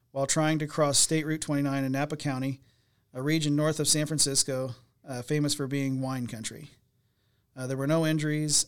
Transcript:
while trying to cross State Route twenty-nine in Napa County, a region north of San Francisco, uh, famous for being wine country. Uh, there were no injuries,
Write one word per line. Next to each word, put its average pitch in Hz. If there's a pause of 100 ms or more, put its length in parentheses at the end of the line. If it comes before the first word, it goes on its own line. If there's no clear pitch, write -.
(100)
while 139
trying 156
to 151
cross 147
State 160
Route 156
twenty-nine 143
in 131
Napa 147
County, 135 (540)
a 131
region 151
north 151
of 147
San 151
Francisco, 135 (340)
uh, 123
famous 147
for 135
being 135
wine 131
country. 110 (880)
Uh, 131
there 135
were 135
no 160
injuries, 151